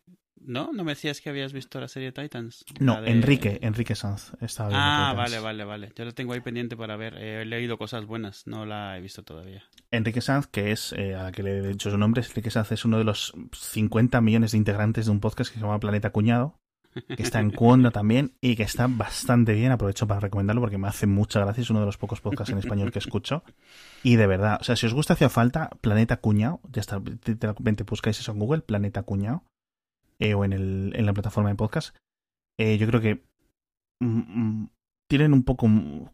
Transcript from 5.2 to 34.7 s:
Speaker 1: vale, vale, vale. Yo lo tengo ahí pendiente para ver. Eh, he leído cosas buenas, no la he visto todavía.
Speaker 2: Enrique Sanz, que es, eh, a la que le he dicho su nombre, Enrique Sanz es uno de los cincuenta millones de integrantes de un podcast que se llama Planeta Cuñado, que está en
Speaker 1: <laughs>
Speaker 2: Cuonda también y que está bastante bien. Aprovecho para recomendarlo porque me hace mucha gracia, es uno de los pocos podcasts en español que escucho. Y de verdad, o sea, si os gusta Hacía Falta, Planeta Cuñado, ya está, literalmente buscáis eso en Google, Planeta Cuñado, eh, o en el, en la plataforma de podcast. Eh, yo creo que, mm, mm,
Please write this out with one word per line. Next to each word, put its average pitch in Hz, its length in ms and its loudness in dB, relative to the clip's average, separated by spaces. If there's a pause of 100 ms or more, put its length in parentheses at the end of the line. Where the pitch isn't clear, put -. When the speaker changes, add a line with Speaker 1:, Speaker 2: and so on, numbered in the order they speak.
Speaker 1:
vale, 113 120 -6
vale, 110 220 -8
vale. 104 300 -12
Yo 117 100 -10
lo 117 80 -12
tengo 123 200 -8
ahí 123 80 -6
pendiente 120 360 -8
para 110 180 -10
ver. 110 220 -12
Eh, 107 240 -10
he 110 40 -10
leído 117 320 -6
cosas 110 280 -8
buenas, 107 420 -10
no 110 180 -10
la 104 320 -10
he 90 40 -14
visto 98 220 -16
todavía. 92 400 -18 (280)
Speaker 2:
Enrique 117 300 0
Sanz, 139 260 0
que 104 240 -2
es, - 220 -4
eh, 98 220 -4
a 92 80 -8
la 92 100 -8
que 101 100 -8
le 98 160 -2
he 98 80 -4
dicho 101 240 -4
su 104 60 2
nombre, 110 280 4
Enrique 113 260 -6
Sanz 110 200 0
es 110 140 -4
uno 113 120 4
de 113 60 4
los 107 300 -2 (200)
cincuenta 113 680 2
millones 110 320 4
de 113 40 4
integrantes 107 480 2
de 110 60 2
un 104 80 4
podcast 113 320 -2
que 113 80 -10
se 110 60 -4
llama 104 140 0
Planeta 104 320 0
Cuñado, 120 460 2 (580)
que 131 60 -6
está 120 200 0
en 107 100 2
Speaker 1:
<laughs> - 0 -
Speaker 2:
Cuonda 123 400 8
también 113 500 2
y 123 140 2
que 107 80 0
está 120 240 0
bastante 120 640 2
bien. 120 200 2
Aprovecho 104 340 -2
para 101 140 0
recomendarlo 104 400 0
porque 104 160 -2
me 98 100 -2
hace - 180 -2
mucha 104 360 2
gracia, 101 200 0
es 117 80 -4
uno 107 120 2
de 104 40 0
los 101 120 -4
pocos - 240 -8
podcasts 101 320 -6
en 101 60 -2
español 101 340 -2
que 123 60 -4
escucho. 123 440 -4 (600)
Y 120 120 6
de 113 100 6
verdad, 98 360 2
o - 20 -16
sea, 117 140 0
si - 80 -2
os 113 80 0
gusta 151 220 2
Hacía 135 140 4
Falta, 123 400 2 (120)
Planeta 110 400 4
Cuñado, 110 400 2 (100)
ya 120 80 -6
está, 101 200 -4
literalmente 107 840 -2
buscáis 104 380 -2
eso - 100 -8
en 104 80 -6
Google, 135 220 0
Planeta 101 420 -2
Cuñado, 101 400 -4 (800)
eh, 104 120 2
o 101 100 2
en 98 80 0
el, 95 440 -2
en 110 100 2
la 104 80 2
plataforma 101 360 0
de 101 60 0
podcast. 110 400 -4 (640)
Eh, 110 180 4
yo 107 100 2
creo 113 120 4
que, 110 240 0 (800)
mm, 123 60 2
mm, 110 640 -2 (400)